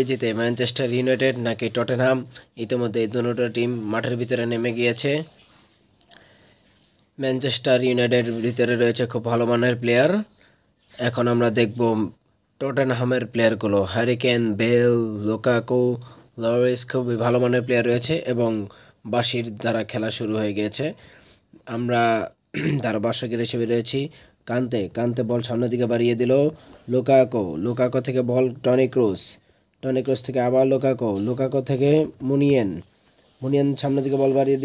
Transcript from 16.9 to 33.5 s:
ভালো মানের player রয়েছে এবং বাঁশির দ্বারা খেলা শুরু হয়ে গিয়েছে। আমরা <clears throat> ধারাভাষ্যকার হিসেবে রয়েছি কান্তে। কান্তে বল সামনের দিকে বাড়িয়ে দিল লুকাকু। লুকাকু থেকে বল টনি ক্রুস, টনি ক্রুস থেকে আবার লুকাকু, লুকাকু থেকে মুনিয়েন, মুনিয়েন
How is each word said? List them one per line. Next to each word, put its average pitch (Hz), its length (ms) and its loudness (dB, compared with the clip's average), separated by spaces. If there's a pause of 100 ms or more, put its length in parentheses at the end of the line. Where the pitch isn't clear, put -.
ভালো 120 220 2
মানের 123 240 2
player 120 240 0
রয়েছে 123 280 0 (120)
এবং 120 240 0 (560)
বাঁশির 117 400 -2 (100)
দ্বারা 110 280 -2
খেলা 110 260 -6
শুরু 107 260 -6
হয়ে 107 160 -2
গিয়েছে। 104 340 -4 (800)
আমরা 120 360 0 (520)
<clears throat> 147 300 -2
ধারাভাষ্যকার 113 560 -2
হিসেবে 117 260 -2
রয়েছি 117 340 -2 (460)
কান্তে। 120 340 -2 (140)
কান্তে 120 280 -2
বল 117 200 -2
সামনের 117 280 -2
দিকে 120 160 0
বাড়িয়ে 117 280 2
দিল 120 180 0 (560)
লুকাকু। 127 560 4 (120)
লুকাকু 123 440 0
থেকে 127 220 -2
বল 123 220 2 (180)
টনি 131 260 4
ক্রুস, 113 340 0 (600)
টনি 131 200 -2
ক্রুস 131 200 -2
থেকে 131 180 -2
আবার 127 260 4
লুকাকু, 127 520 2
লুকাকু 127 440 0
থেকে 139 280 2 (320)
মুনিয়েন, 135 480 2 (720)
মুনিয়েন 139 340 2